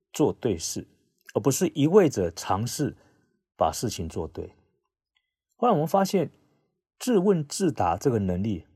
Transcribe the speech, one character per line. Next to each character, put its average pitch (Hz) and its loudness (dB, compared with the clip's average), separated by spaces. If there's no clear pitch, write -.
做 120 2
对 101 -2
事， - -8
而 - 0
不 135 2
是 - -2
一 139 0
味 170 6
着 90 -2
尝 101 -4
试 - -6
把 82 0
事 107 -6
情 82 -8
做 82 -8
对？ 85 -12
后 240 0
来 240 4
我 175 4
们 156 0
发 196 2
现 175 0
自 233 2
问 175 2
自 180 -2
答 87 0
这 139 -2
个 117 2
能 92 0
力 101 -4